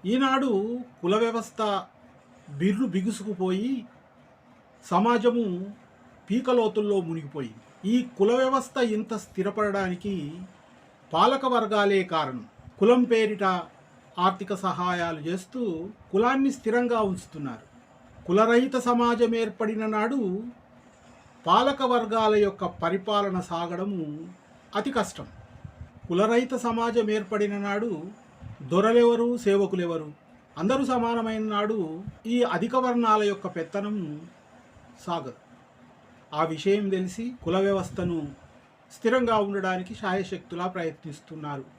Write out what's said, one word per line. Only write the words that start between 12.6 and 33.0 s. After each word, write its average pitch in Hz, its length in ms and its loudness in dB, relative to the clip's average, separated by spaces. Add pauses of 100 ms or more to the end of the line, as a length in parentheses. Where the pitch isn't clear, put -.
కులం 247 240 6
పేరిట 220 420 2 (720)
ఆర్థిక 196 360 0
సహాయాలు 180 640 -2
చేస్తూ 180 720 -6 (240)
కులాన్ని 262 380 4
స్థిరంగా 233 500 0
ఉంచుతున్నారు. 151 760 -6 (480)
కులరహిత 233 500 4
సమాజం 240 580 2
ఏర్పడిన 220 520 -4
నాడు 214 560 -2 (1040)
పాలక 262 360 4
వర్గాల 226 520 2
యొక్క 196 300 2
పరిపాలన 190 760 -2
సాగడము 170 880 -6 (480)
అతి 262 140 -2
కష్టం. 220 360 -4 (840)
కులరహిత 233 460 2
సమాజం 233 560 0
ఏర్పడిన 208 480 -2
నాడు 202 440 -4 (600)
దొరలెవరు, 233 760 4
సేవకులెవరు? 180 760 0 (460)
అందరూ 247 280 2
సమానమైన 233 560 0
నాడు 208 600 -2 (240)
ఈ 240 160 2
అధిక 233 340 0
వర్ణాల 240 460 4